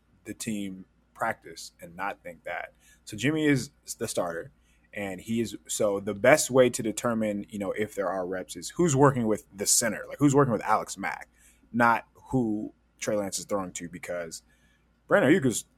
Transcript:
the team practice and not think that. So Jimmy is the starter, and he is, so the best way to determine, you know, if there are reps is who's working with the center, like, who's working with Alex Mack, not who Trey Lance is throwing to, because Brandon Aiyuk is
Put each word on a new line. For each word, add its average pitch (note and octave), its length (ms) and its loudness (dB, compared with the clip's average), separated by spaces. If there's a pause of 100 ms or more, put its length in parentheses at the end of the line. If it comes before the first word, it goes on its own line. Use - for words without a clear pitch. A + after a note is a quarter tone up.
(260)
the G#2+ 80 -10
team G2+ 500 -8 (300)
practice - 680 -8
and E2+ 160 -18
not F#2+ 260 -8
think E2+ 220 -16
that. E2+ 300 -10 (320)
So - 100 -14
Jimmy D3+ 320 0
is C3+ 240 2 (260)
the A2+ 120 -6
starter, E2+ 420 -4 (420)
and F#2+ 280 -8
he A2+ 180 -2
is, G#2 160 -4 (120)
so G2+ 340 -2
the G#2 120 -4
best B2 380 4
way B2+ 180 6
to A#2+ 140 -6
determine, G#2+ 640 -2
you G#2 120 -10
know, F#2+ 120 -2
if G#2 240 -4
there F#2+ 140 -2
are F#2 180 -4
reps F#2 300 -8
is E2+ 140 -12
who's E3+ 220 2
working C3 320 6
with G#2+ 200 0 (100)
the G2 100 -4
center, G#2 440 0
like, - 100 -12
who's C#3+ 160 6
working C#3 160 4
with G2+ 120 -2
Alex - 340 0
Mack, F2+ 320 -8 (420)
not A#2 340 4 (260)
who A2+ 420 0 (260)
Trey - 160 -2
Lance G2 240 -4
is F2 60 -12
throwing F#2+ 260 -4
to, E2+ 160 -10
because E2+ 560 -10 (640)
Brandon E3 240 6
Aiyuk E3 140 6
is A2+ 180 0 (140)